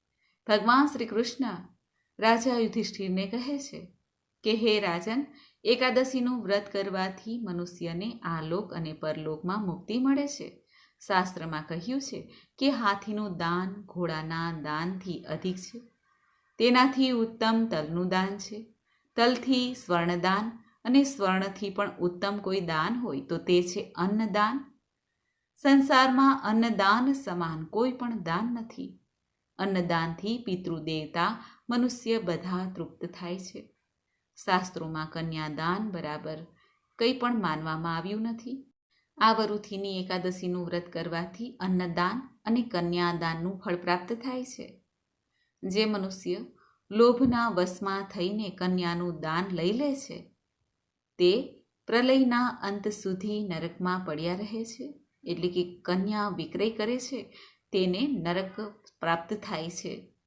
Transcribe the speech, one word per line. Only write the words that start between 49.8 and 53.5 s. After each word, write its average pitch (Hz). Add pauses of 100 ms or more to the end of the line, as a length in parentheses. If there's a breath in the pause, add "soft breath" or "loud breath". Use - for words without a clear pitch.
છે, - (840)
તે 190 (220)
પ્રલયના 247 (160)
અંત 202
સુધી 208
નરકમાં 175